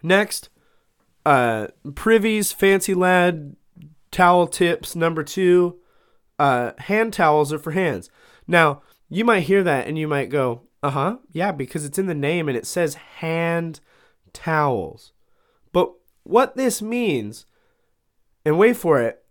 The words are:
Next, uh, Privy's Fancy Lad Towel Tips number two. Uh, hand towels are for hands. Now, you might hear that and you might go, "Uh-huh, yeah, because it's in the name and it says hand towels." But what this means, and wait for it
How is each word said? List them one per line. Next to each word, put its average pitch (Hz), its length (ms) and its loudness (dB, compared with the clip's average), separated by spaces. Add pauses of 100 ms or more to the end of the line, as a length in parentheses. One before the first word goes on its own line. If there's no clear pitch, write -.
Next, 196 480 0 (760)
uh, 120 420 2 (280)
Privy's 214 560 2
Fancy 196 420 2
Lad 180 640 2 (560)
Towel 175 360 4
Tips - 460 -2
number 165 300 -2
two. 175 540 2 (600)
Uh, 123 400 0
hand 214 340 -2
towels 151 400 2
are 151 60 -8
for 160 120 -10
hands. 147 380 -4 (380)
Now, 160 340 2 (260)
you 185 160 -4
might 226 180 4
hear 190 220 2
that 147 240 0
and 156 120 -6
you 156 80 -4
might 139 220 -2
go, 127 340 -2 (180)
"Uh-huh, 143 360 -4 (140)
yeah, 185 200 -4
because 147 340 -8
it's 143 140 -8
in 196 80 -2
the 165 80 -4
name 151 340 -2
and 123 80 -2
it 107 80 -8
says 165 300 -4
hand 165 840 -6 (540)
towels." 139 800 -4 (580)
But - 220 0 (300)
what 254 320 0
this 254 260 -2
means, 202 640 -4 (1000)
and 156 140 0
wait 233 200 4
for 156 220 2
it 113 320 -4